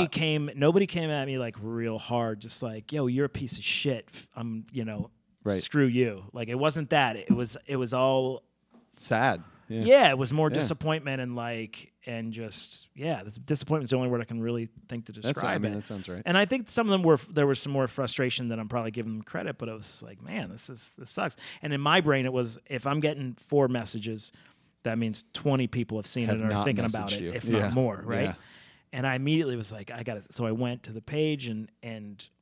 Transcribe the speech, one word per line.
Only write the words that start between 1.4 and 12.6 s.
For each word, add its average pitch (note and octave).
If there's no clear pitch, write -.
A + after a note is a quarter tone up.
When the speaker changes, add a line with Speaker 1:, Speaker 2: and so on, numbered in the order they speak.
Speaker 2:
real A2+
hard, A2+
just G#2+
like, A2
"Yo, D3
you're B2+
a C3+
piece -
of G#2
shit. -
I'm, A#2
you B2
know, G#2+
Speaker 1:
Right. G2
Speaker 2:
screw C#3+
you." A#2
Like, A#2
it A#2+
wasn't C#3+
that. B2+
It G2
was, A#2+
it C#3
was B2+
all C3
Speaker 1:
Sad. A2+
Yeah. A2+
Speaker 2:
Yeah, B3+
it C3+
was C3
more D#3
Speaker 1:
Yeah. C#3+
Speaker 2:
disappointment D3
and, B2
like, A#2
and A#2
just, -